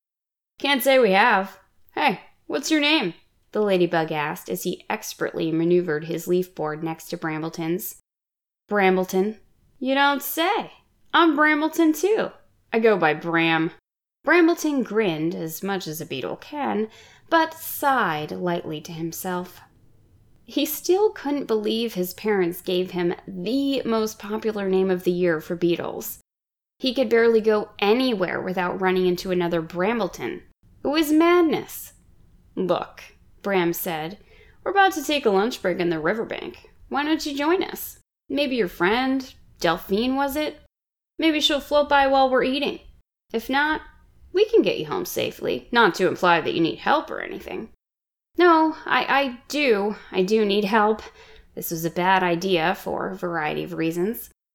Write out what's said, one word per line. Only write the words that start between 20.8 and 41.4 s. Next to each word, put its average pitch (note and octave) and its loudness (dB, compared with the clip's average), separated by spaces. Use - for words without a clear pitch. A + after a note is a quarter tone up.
couldn't C#4+ -4
believe A3 -2
his F3+ -4
parents F#3 -2
gave F#3 -2
him F3 0
the B3 -2
most A3 -2
popular G#3 -6
name F#3+ 2
of F3+ -2
the - 2
year F3 0
for - -8
beetles. - -4
He C4 -2
could B3 0
barely A3+ 6
go G#3+ 2
anywhere G#3+ 2
without F#3 -4
running F#3 2
into F3+ 0
another F3 0
Brambleton. F3 -4
It B3+ -2
was D4+ 0
madness. E4 2
"Look," - -2
Bram F3+ 0
said, E3 -8
"we're - -2
about F#4+ 4
to C#4+ -6
take C#4+ 0
a A3 4
lunch G3+ 0
break F#3 -2
on E3+ 0
the D#3+ -2
riverbank. - -6
Why C4+ -2
don't D#4 -2
you C#4+ -6
join D#4+ 0
us? - -10
Maybe C4+ -2
your G3+ 0
friend, B3+ 0
Delphine, G3 0
was C#4 -2
it? D4+ -6
Maybe D4+ 2